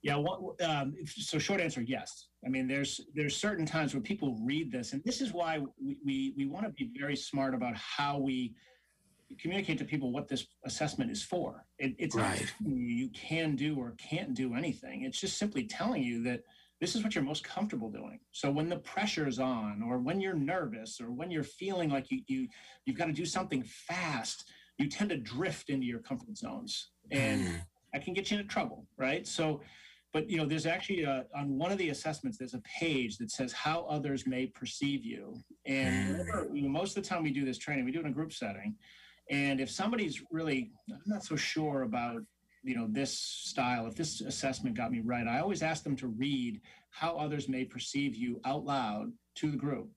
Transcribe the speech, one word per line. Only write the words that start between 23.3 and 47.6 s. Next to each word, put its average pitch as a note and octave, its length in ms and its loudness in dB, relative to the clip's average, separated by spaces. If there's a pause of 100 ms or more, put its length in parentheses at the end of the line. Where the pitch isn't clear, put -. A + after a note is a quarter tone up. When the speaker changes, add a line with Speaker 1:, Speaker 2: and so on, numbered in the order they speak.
Speaker 1:
fast, E3 840 -4 (300)
you C#3 100 2
tend G3+ 220 0
to E3 60 2
drift C#3 540 -2
into C3+ 160 2
your A#2+ 120 -2
comfort - 400 -6
zones. - 520 -6 (200)
And G#2+ 340 4
Speaker 2:
Mm. E2+ 160 0 (320)
Speaker 1:
that C#3+ 120 -4
can F#3 100 -2
get G3 160 -2
you G#3 80 4
into G3+ 100 -2
trouble, - 380 -2 (100)
right? C#3 300 0
So, D#3 340 2 (520)
but, D#3 180 2
you F3 60 4
know, D#3 100 4
there's D#3 200 2
actually F3 360 2
a, C3+ 320 2
on C#3 240 2
one F3 140 4
of G3 60 2
the F3 100 4
assessments, C#3+ 500 -2
there's B2 160 -6
a B2 60 -2
page C3 580 0
that A2 140 -4
says B2+ 200 -2
how D#3+ 380 0
others C#3 340 0
may B2+ 220 2
perceive C#3 580 -2
you. A2+ 300 -6 (320)
And - 480 2
Speaker 2:
Mm. - 40 2
Speaker 1:
whenever, F3+ 360 0
you C#3+ 80 2
know, C#3 60 4
most F3 280 2
of G3 60 0
the - 60 -6
time E3+ 160 2
we D3 80 4
do C#3 120 2
this B2+ 140 0
training, C#3 260 0
we B2+ 60 2
do D#3 80 0
it D#3 80 0
in C#3+ 60 0
a - 20 0
group D#3 180 -2
setting. G2+ 440 -4 (520)
And C#3 320 4
if C3+ 80 0
somebody's G#3 640 0
really, D3+ 400 2 (180)
"I'm - 160 -10
not G3+ 200 0
so D#3 100 -2
sure D3 480 2
about, A#2 400 0 (400)
you B2+ 140 0
know, A#2 120 0
this C3+ 300 0
style, B2 720 0
if G#2+ 80 -6
this - 240 -2
assessment C3 560 -2
got A#2+ 160 0
me A#2 80 0
right," A#2+ 260 0
I A#2+ 140 2
always F3 240 2
ask D#3+ 180 0
them C#3+ 140 0
to B2+ 100 -4
read A#2+ 540 0 (300)
how E3 260 0
others D3 320 -2
may C3 160 0